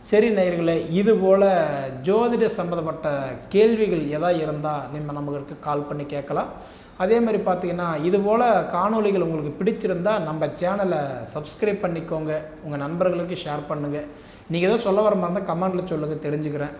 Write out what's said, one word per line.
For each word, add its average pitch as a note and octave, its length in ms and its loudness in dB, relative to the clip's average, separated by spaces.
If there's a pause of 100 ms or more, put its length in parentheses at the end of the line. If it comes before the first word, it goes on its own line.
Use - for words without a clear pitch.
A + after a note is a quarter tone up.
சரி A3 280 6
நேயர்களே, E3+ 380 2 (240)
இது G#3 120 6 (120)
போல F#3+ 200 8 (640)
ஜோதிட A3+ 400 2
சம்மந்தப்பட்ட E3+ 640 -2 (460)
கேள்விகள் G#3+ 480 4 (140)
எதா E3+ 160 2 (120)
இருந்தா D3+ 300 -4 (200)
நீங்க D3 240 -8
நம்மளுக்கு C#3+ 380 -8 (120)
கால் D3 220 -2
பண்ணி D3 240 -6
கேட்கலாம். D3 360 -4 (540)
அதே A3 220 4
மாதிரி G#3 220 0
பார்த்தீங்கன்னா, F3 400 0 (200)
இது G3 100 4 (100)
போல A3 140 4 (320)
காணொளிகள் G3 520 2
உங்களுக்கு D3+ 340 -2
பிடிச்சிருந்தா F#3+ 540 0 (140)
நம்ம D#3 180 -2 (160)
சேனலை F#3 380 0 (340)
சப்ஸ்கிரைப் G3+ 520 -4
பண்ணிக்கோங்க, D#3+ 480 -4 (320)
உங்க D3 180 -6
நண்பர்களுக்கு E3+ 600 -4
ஷேர் D3 260 -6
பண்ணுங்க. D3 280 -4 (520)
நீங்க E3+ 180 2
ஏதோ A3+ 160 2
சொல்ல G3 220 2
வர G#3 140 4
மாதிரி F3+ 140 -2
இருந்தா G3 160 -4
கமெண்ட்ல F3+ 400 -2
சொல்லுங்க, D3+ 260 -4 (100)
தெரிஞ்சுக்கிறேன். D3 520 -4